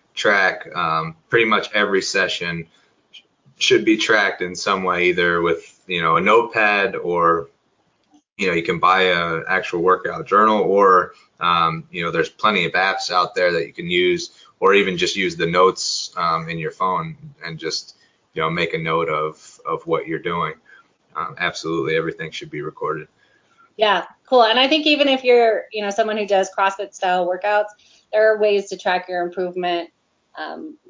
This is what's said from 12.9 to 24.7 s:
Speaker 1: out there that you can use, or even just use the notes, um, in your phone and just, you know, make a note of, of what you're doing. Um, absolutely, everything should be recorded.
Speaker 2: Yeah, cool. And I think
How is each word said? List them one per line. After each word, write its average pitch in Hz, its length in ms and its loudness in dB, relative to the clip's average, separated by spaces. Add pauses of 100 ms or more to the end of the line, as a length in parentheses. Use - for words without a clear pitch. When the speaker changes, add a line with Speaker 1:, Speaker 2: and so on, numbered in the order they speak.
Speaker 1:
out 87 240 0
there 90 180 2
that 82 140 -2
you - 60 -18
can 85 160 -10
use, 90 420 0 (300)
or 95 140 4
even 95 220 2
just 87 180 -2
use 90 220 -2
the 82 100 -2
notes, 90 680 0
um, 82 320 -2
in 82 100 -8
your 78 140 -6
phone 82 440 -4 (280)
and 82 140 -10
just, - 380 -8 (380)
you 80 80 -4
know, 80 80 0
make 85 240 -4
a 82 40 -2
note 82 300 -2
of, 78 560 -6
of 82 220 -8
what 80 220 -4
you're 80 100 -6
doing. 85 360 -6 (600)
Um, 78 240 -8
absolutely, 82 580 -4
everything 80 360 -6
should 80 180 -14
be 78 100 -10
recorded. 76 460 -8 (680)
Speaker 2:
Yeah, 202 300 0 (200)
cool. 247 160 4
And 220 160 4
I 262 80 4
think 302 200 2